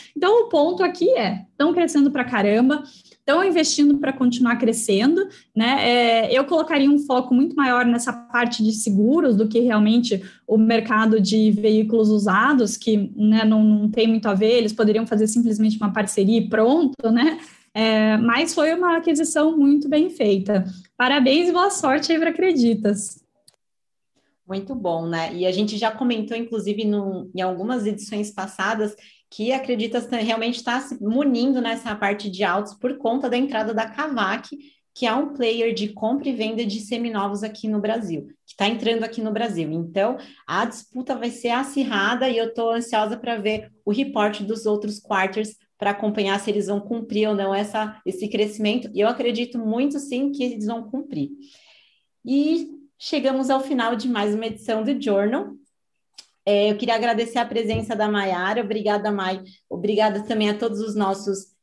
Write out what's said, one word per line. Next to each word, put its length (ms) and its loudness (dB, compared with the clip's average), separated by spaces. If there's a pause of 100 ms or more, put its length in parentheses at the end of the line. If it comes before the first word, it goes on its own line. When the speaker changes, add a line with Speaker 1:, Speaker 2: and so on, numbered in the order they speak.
(160)
Speaker 1:
Então, 300 4
o 20 -10
ponto 340 2
aqui 280 2
é, 340 0 (120)
tão 160 2
crescendo 380 2
pra 140 -2
caramba, 580 2 (440)
tão 160 4
investindo 540 4
pra 160 -2
continuar 440 2
crescendo, 680 2 (300)
né? 240 2
É, 580 4
eu 60 2
colocaria 460 2
um 80 6
foco 340 0
muito 240 4
maior 300 2
nessa 260 0
parte 500 -2
de 80 2
seguros 640 2
do 140 2
que 120 2
realmente 640 2 (240)
o 120 2
mercado 600 4
de 320 4
veículos 600 4
usados, 680 2
que, 400 0
né, 280 4
não, 200 6
não 260 4
tem 160 2
muito 220 2
a 60 2
ver, 240 4
eles 160 0
poderiam 320 2
fazer 200 2
simplesmente 520 2
uma 120 -2
parceria 460 2
e 140 0
pronto, 600 2
né? 280 2 (340)
É, 460 2
mas 360 2
foi 200 2
uma 240 2
aquisição 580 2
muito 320 4
bem 220 2
feita. 540 0 (300)
Parabéns 540 2
e 40 2
boa 180 2
sorte 420 0
aí 60 2
pra 140 0
Creditas. 920 0 (1200)
Speaker 2:
Muito 280 -8
bom, 320 -4
né? 280 -4
E 120 -2
a 40 2
gente 280 -2
já 120 0
comentou, 460 -2
inclusive, 480 -4
no, 500 -2
em 60 -6
algumas 460 -4
edições 440 -6
passadas, 640 -4 (360)
que 200 -6
a 80 0
Creditas 480 -4
tá, 100 -6
realmente 460 -2
tá 180 -2
se 220 -10
munindo 580 0
nessa 340 -4
parte 360 -4
de 140 -4
autos 300 -2
por 240 -6
conta 300 -2
da 80 -2
entrada 380 -2
da 100 -2
Kavak, 720 -6 (380)
que 120 -4
é 60 2
um 220 -2
player 400 0
de 140 -4
compra 400 -4
e 40 -2
venda 320 -4
de 140 -6
seminovos 640 -6
aqui 240 -10
no 140 -2
Brasil, 480 -4 (180)
que 100 -20
tá 120 -2
entrando 340 -2
aqui 180 -8
no 120 -4
Brasil. 400 -4
Então, 460 -4 (280)
a 180 -2
disputa 520 -8
vai 140 -6
ser 180 -6
acirrada 800 -2
e 100 -2
eu 160 -4
tô 160 -2
ansiosa 460 -2
pra 200 -6
ver 360 -4 (120)
o 60 -2
report 520 -2
dos 240 -4
outros 340 -2
quarters 560 -4 (200)
pra 140 -2
acompanhar 480 -2
se 120 -6
eles 180 -2
vão 100 -2
cumprir 500 -4
ou 60 0
não 180 -2
essa, 440 -4 (100)
esse 220 -6
crescimento. 640 -2
E 60 -2
eu 80 4
acredito 500 -4
muito, 400 -2
sim, 320 -4
que 140 -4
eles 220 -6
vão 180 -6
cumprir. 460 -8 (920)
E 440 -2 (280)
chegamos 540 -2
ao 100 2
final 360 -2
de 120 -4
mais 240 0
uma 140 -4
edição 380 -4
do 180 -2
Journal. 520 -2 (920)
É, 240 2
eu 60 -2
queria 180 -2
agradecer 440 -2
a 60 0
presença 520 -4
da 100 0
Maiara. 540 -2
Obrigada, 500 -2
Mai. 320 -4 (260)
Obrigada 560 -2
também 260 -2
a 40 -2
todos 240 -4
os 160 -6
nossos, 680 -4